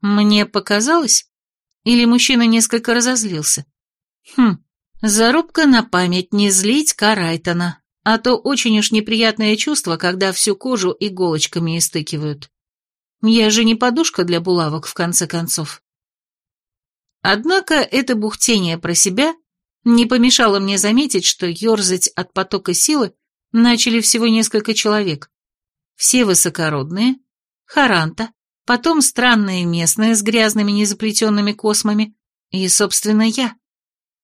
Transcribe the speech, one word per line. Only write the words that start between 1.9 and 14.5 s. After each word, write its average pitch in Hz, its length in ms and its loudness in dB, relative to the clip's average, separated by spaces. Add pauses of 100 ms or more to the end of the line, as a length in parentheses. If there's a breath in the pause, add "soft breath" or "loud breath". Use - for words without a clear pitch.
мужчина 240 400 4
несколько 226 480 0
разозлился? 226 720 -2 (680)
Хм, 220 220 2 (440)
зарубка 240 640 0
на 240 180 4
память 180 500 -2
не 202 160 2
злить 214 440 0
Карайтона, 175 840 -2 (240)
а 220 140 2
то 247 180 0
очень 233 440 0
уж 214 120 -2
неприятное 220 640 0
чувство, 214 420 -2
когда 185 340 -2
всю 196 240 -2
кожу 196 440 -2
иголочками 170 800 -2
истыкивают. 151 720 -6 (800)
Я 220 220 4
же 226 140 2
не 226 100 2
подушка 247 500 0
для 170 160 -2
булавок, 165 460 -2